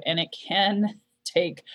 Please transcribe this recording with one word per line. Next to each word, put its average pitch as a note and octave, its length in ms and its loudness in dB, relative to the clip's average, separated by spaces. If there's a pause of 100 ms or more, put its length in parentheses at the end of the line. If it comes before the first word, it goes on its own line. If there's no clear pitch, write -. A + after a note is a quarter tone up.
and E3 140 0
it E3 80 -2 (180)
can G3+ 540 2 (120)
<laughs> - 120 -20
take E3+ 400 0 (120)